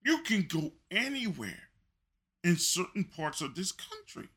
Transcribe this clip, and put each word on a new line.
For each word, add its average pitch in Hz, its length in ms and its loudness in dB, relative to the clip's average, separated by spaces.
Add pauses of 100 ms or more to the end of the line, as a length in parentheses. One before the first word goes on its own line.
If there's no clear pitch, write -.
You 311 180 4
can 202 280 2
go 156 220 -2 (180)
anywhere 214 760 -4 (760)
in 175 140 6
certain 180 480 0
parts 151 360 -4
of 131 140 -4
this 190 160 -4
country. - 680 -14